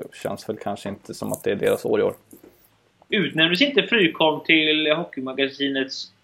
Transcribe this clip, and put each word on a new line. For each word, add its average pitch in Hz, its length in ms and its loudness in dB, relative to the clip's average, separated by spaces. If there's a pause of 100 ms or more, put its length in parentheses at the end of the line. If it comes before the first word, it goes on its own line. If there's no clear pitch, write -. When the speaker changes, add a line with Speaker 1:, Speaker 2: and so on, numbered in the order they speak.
(140)
Speaker 1:
känns - 360 -8
väl 107 80 -8
kanske 101 320 -8
inte 101 240 -12
som 104 180 -6
att - 120 -4
det 104 80 0
är 104 40 0
deras 104 300 0
år 117 140 2
i 101 40 2
år. 98 100 0 (960)
Speaker 2:
Utnämndes 165 520 2
inte 269 220 4
Frykholm 160 600 2
till 156 480 4
Hockeymagasinets 135 1160 -4 (120)